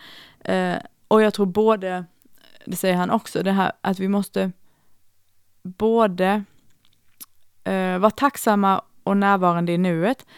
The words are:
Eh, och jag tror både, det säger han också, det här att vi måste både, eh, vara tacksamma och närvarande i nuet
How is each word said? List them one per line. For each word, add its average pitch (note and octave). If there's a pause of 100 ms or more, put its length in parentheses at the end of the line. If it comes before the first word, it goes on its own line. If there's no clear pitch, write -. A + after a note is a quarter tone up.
(400)
Eh, F#3 (320)
och G#3+
jag G#3+
tror G3+
både, F#3+ (600)
det F3+
säger F3+
han F3+
också, -
det F#3+
här F#3+ (100)
att F#3+
vi F#3+
måste G3 (1120)
både, G3+ (1200)
eh, F#3
vara G#3
tacksamma G3+ (220)
och G3
närvarande F3+
i E3+
nuet F3+ (120)